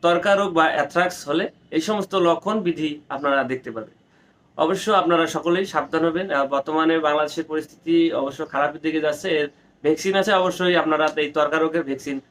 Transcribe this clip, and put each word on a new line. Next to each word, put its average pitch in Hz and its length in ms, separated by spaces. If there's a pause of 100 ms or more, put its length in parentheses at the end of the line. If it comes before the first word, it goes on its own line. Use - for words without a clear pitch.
তর্কা 175 340
রোগ 196 180
বা 165 100
অ্যাথ্রাক্স - 640
হলে 147 220 (220)
এই 156 100
সমস্ত 196 340
লক্ষণ 180 440
বিধি 156 500
আপনারা 139 340
দেখতে 127 280
পাবেন। 110 260 (600)
অবশ্য 185 340
আপনারা 170 360
সকলেই 175 380
সাবধান 160 400
হবেন। 175 260
আহ, 139 160
বর্তমানে 156 520
বাংলাদেশের 151 440
পরিস্থিতি 160 680
অবশ্য 139 320
খারাপের 151 360
দিকে 156 200
যাচ্ছে। 151 280
এর 151 200 (340)
ভ্যাকসিন 160 320
আছে, 196 180
অবশ্যই 180 420
আপনারা 156 400
এই 151 160
তর্কা 151 280
রোগের 160 240
ভ্যাকসিন 135 480